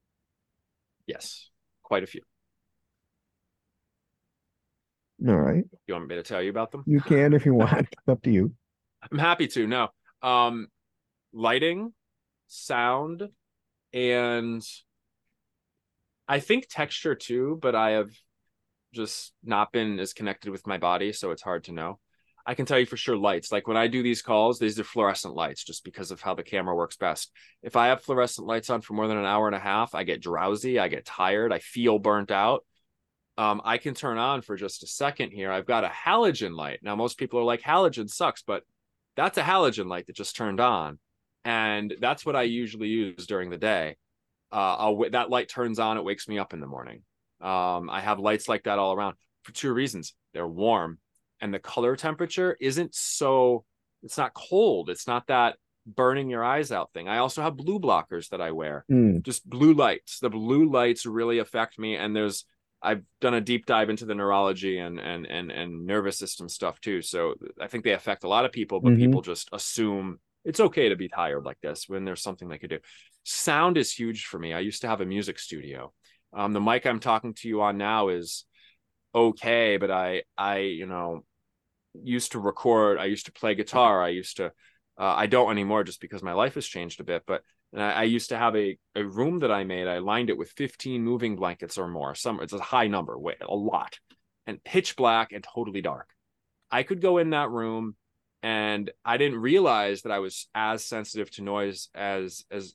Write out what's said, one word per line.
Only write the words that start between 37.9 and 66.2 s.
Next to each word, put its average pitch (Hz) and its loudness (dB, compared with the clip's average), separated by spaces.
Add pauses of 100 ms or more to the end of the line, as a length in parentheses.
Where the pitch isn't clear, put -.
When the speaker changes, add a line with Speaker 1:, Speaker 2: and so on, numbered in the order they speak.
Speaker 1:
sucks," - -2
but 101 -4 (540)
that's - 0
a 160 2
halogen 135 2
light 90 -8
that - -18
just - -10
turned 104 -2
on. 85 2 (460)
And 107 0
that's 131 0
what 143 -2
I 131 2
usually 113 -4
use 107 -2
during 90 -4
the 87 -8
day. 85 0 (560)
Uh, 98 2
I'll 107 2
w-, 104 0
that 117 0
light 123 0
turns 117 -4
on, 110 0
it 107 -4
wakes 101 -6
me 107 -6
up 95 -6
in 82 -10
the 71 -12
morning. 62 -14 (380)
Um, 90 -2
I 95 -4
have 104 0
lights 107 0
like 110 -2
that 101 0
all 95 4
around 98 -4 (260)
for - -20
two 135 -2
reasons. 117 -4 (180)
They're 85 -6
warm, 85 0 (420)
and 104 -6
the 98 -4
color 123 0
temperature 170 -2
isn't 143 -2
so, 127 2 (380)
it's - -14
not 131 -2
cold. 165 2
It's - -8
not 120 -2
that 123 4 (280)
burning 131 2
your 117 -2
eyes 135 0
out 90 -4
thing. 85 -10
I 110 0
also 131 0
have 156 -2
blue 180 -2
blockers 90 2
that 92 -8
I 82 -4
wear. 76 -6
Speaker 2:
Mm. 107 6
Speaker 1:
Just - -8
blue 147 8
lights. 127 0
The 123 0
blue 127 2
lights 120 2
really 117 0
affect 113 -4
me. 110 -4
And 104 -4
there's, 104 -2 (340)
I've 104 -2 (180)
done 123 2
a 117 2
deep 117 -2
dive 110 4
into 107 -6
the 107 -4
neurology 98 2
and, 87 -8
and, 85 -8
and, 87 -8
and 85 -8
nervous 98 -2
system 90 -10